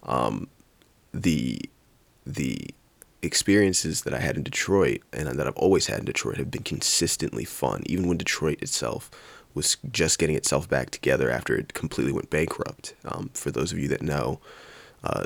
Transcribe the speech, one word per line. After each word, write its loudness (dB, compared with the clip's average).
um, -2
the, 0
the -4
experiences 4
that -4
I 0
had 0
in -4
Detroit 2
and -4
that -2
I've -4
always 6
had -2
in -6
Detroit -2
have -4
been -6
consistently 0
fun, -2
even 2
when 4
Detroit -2
itself -4
was 0
just 2
getting 2
itself 0
back 0
together 2
after 0
it -4
completely -2
went -4
bankrupt. -2
Um, -8
for -4
those -2
of -4
you 0
that 0
know, -2
uh, -2